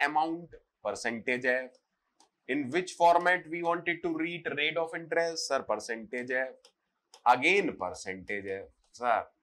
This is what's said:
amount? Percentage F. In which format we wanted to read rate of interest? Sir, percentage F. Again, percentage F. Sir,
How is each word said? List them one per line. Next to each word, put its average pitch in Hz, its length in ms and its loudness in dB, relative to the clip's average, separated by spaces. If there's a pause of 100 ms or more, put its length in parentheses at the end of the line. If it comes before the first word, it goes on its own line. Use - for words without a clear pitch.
amount? 165 440 0 (360)
Percentage 117 600 -2
F. 127 260 0 (800)
In 131 220 -2
which 180 220 -2
format 175 580 4
we 170 120 -4
wanted 170 400 0
to 165 140 -2
read 170 300 -4 (100)
rate 156 220 0
of 165 160 -2
interest? 165 540 -2
Sir, 135 120 2
percentage 113 680 -4
F. 131 180 0 (800)
Again, 139 520 4
percentage 95 680 -8
F. 95 160 -6 (300)
Sir, 117 320 0 (180)